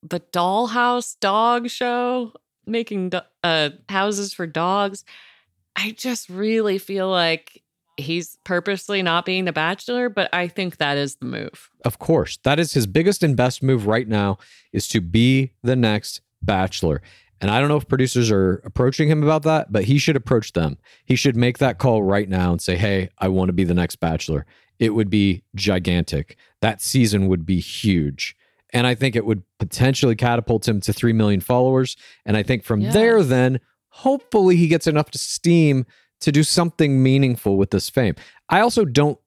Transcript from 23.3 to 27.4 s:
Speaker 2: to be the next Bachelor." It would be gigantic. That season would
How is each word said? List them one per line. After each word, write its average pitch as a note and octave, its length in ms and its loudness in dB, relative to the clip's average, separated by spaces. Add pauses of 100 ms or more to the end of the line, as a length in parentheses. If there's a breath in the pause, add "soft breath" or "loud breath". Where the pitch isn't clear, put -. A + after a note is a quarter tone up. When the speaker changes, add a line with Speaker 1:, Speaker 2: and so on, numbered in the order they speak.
Speaker 2:
to F#2 40 -2
be F#2 100 0
the F2 120 0
next F2 220 -2
Bachelor." D#2+ 500 -4 (320 soft breath)
It A2 160 0
would G#2+ 160 0
be G2 320 0 (100)
gigantic. F2+ 840 -2 (240 soft breath)
That A2 200 -2
season G#2 460 0
would F2 180 0